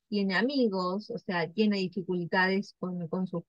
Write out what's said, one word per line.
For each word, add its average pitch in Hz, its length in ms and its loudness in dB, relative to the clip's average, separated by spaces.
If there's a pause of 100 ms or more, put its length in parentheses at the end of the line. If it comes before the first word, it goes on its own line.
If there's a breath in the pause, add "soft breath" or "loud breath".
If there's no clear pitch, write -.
tiene 196 280 0
amigos, 202 760 0
o - 80 -6
sea, 170 320 -2
tiene 208 280 2
dificultades 185 1000 0
con, 180 300 -6
con 185 180 -2
sus 170 220 -6